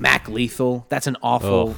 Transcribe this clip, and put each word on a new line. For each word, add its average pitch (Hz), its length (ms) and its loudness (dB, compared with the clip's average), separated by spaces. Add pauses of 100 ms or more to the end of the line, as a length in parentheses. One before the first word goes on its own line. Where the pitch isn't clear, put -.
Mac - 280 2
Lethal. 123 600 -2
That's 139 180 -4
an 127 160 -2
awful, 113 560 0